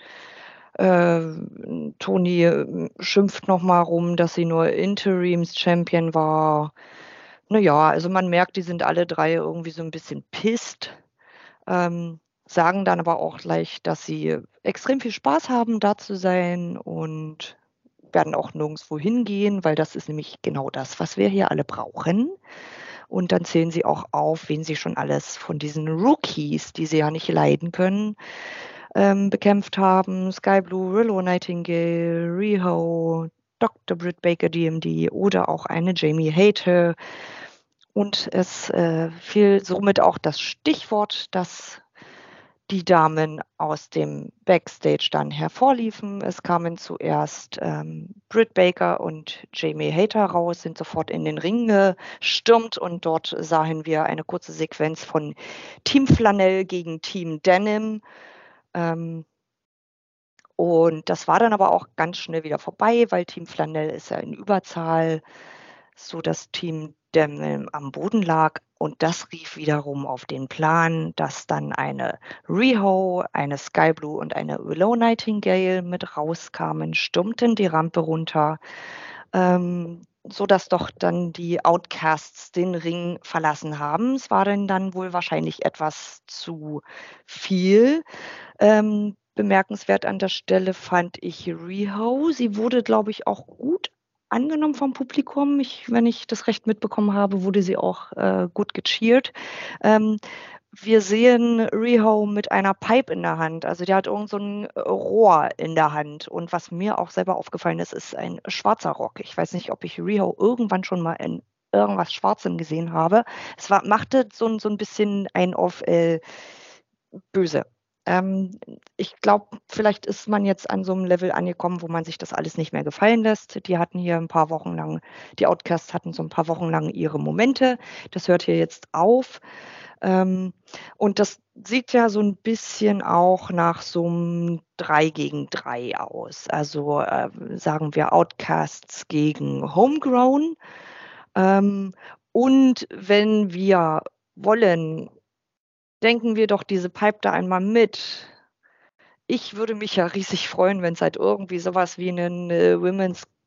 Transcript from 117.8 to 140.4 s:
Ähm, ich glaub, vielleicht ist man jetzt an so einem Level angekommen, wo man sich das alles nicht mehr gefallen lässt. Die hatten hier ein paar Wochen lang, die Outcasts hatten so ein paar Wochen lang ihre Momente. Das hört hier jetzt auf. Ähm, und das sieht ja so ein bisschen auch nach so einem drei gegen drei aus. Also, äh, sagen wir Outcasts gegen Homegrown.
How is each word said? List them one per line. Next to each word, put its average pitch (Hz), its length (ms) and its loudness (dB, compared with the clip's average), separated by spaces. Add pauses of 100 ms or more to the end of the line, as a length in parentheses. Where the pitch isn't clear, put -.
Ähm, 190 540 -2 (380)
ich - 240 -8
glaub, 208 340 2 (140)
vielleicht 208 380 0
ist - 200 -10
man 208 160 2
jetzt 196 260 -2
an 190 140 -2
so 185 80 -4
einem 185 140 -2
Level 180 260 2
angekommen, 175 500 -4
wo 170 60 -10
man 165 160 -4
sich 165 140 -12
das - 160 -10
alles 160 240 -6
nicht 160 160 -6
mehr 143 100 -4
gefallen 214 400 2
lässt. 214 420 -2
Die 180 120 0
hatten 170 200 -2
hier 175 200 -2
ein 165 100 -4
paar 156 220 2
Wochen 165 260 -6
lang, 156 240 -6 (400)
die 196 80 4
Outcasts 175 460 -2
hatten 175 180 -6
so 170 100 -8
ein 160 60 -6
paar 160 220 -2
Wochen 165 200 -2
lang 156 200 -2
ihre 156 280 -4
Momente. 240 600 2 (340)
Das - 160 -8
hört 175 160 4
hier 165 140 2
jetzt - 340 -4
auf. 226 480 2 (640)
Ähm, 185 500 2 (460)
und 202 220 0
das - 200 0 (260)
sieht 247 280 -4
ja 233 160 6
so 208 100 -2
ein 208 160 2
bisschen 214 640 -2
auch 180 500 2
nach 170 300 0
so 170 240 -4
einem 170 540 -2 (160)
drei 156 340 2
gegen 143 400 -6
drei 123 480 -8
aus. - 520 -12
Also, 147 500 -2
äh, - 300 -2 (260)
sagen 156 400 -4
wir 151 160 0
Outcasts - 960 -2
gegen 147 640 -2
Homegrown. 277 840 4 (800)